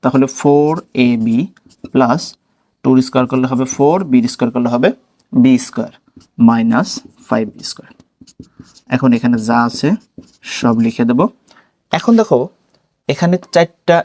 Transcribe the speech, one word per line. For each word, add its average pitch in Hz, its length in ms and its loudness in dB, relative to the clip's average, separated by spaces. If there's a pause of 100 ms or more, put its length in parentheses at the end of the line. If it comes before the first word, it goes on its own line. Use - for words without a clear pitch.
তাহলে 131 220 0 (140)
ফোর 147 320 2 (340)
এ 123 40 2 (160)
বি 113 120 0 (560)
প্লাস 131 280 0 (640)
টুর 131 120 2 (120)
স্কয়ার 127 240 -2
করলে 127 200 -2
হবে 131 140 -2 (100)
ফোর, 147 220 2 (140)
বির 123 220 4
স্কয়ার 120 220 -2
করলে 120 200 -2
হবে 127 140 2 (540)
বি 131 100 6 (140)
স্কয়ার - 260 -8 (560)
মাইনাস 117 400 0 (380)
ফাইভ 113 180 -2 (100)
বি - 160 -20
স্কয়ার। - 200 -18 (1040)
এখন 131 220 2
এখানে 120 200 0 (100)
যা 117 100 0 (120)
আছে 139 200 -2 (680)
সব 117 180 0 (100)
লিখে 113 240 -2
দেব। 123 120 2 (760)
এখন 233 220 0
দেখো, 170 200 2 (760)
এখানে 175 220 0 (180)
চারটা 170 520 0